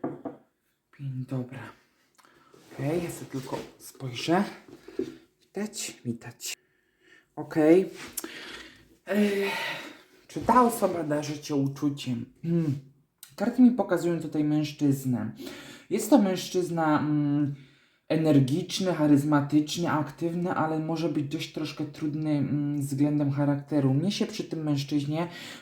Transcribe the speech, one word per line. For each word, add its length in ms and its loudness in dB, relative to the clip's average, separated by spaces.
Pięć, 360 -8
dobra. 440 -8
Okej, 300 -4
ja 80 -6
sobie 200 -14
tylko 280 -8
spojrzę. 640 -2
Widać? 640 -10
Widać. 520 -10
Okej. 540 6
Ech, 480 2
czy 140 -8
ta 220 6
osoba 400 0
darzy 360 -2
cię 160 -4
uczuciem? 680 -2
Hmm. 360 0
Karty 260 2
mi 100 10
pokazują 480 2
tutaj 240 -2
mężczyznę. 880 0
Jest 200 -2
to 80 10
mężczyzna, 840 2
mm, 560 0
energiczny, 840 2
charyzmatyczny, 1000 2
aktywny, 600 -2
ale 260 -2
może 300 -2
być 180 -2
dość 260 -8
troszkę 320 -6
trudny, 440 -4
mm, 520 0
względem 500 2
charakteru. 600 2
Mnie 180 2
się 140 -2
przy 180 -6
tym 200 -6
mężczyźnie 640 -2